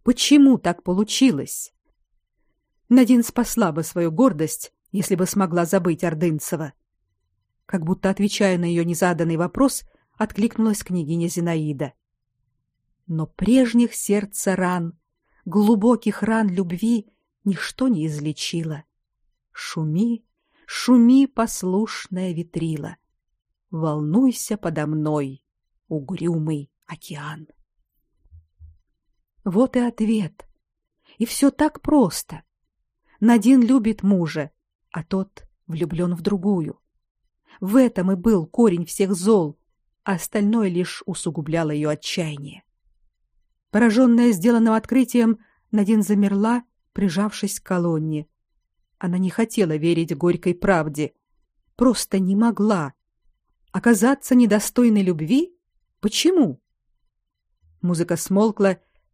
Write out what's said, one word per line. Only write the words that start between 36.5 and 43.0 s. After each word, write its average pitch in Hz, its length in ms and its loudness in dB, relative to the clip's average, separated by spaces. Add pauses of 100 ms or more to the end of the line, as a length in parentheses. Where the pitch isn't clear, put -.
В 196 160 -4
этом 233 360 2
и 196 40 2
был 180 300 2
корень 175 400 2
всех 190 300 -2
зол, 175 440 0 (440)
а 202 100 -4
остальное 208 560 0
лишь 175 380 -4
усугубляло 160 640 -4
ее 151 180 -2
отчаяние. 151 760 -8 (1080)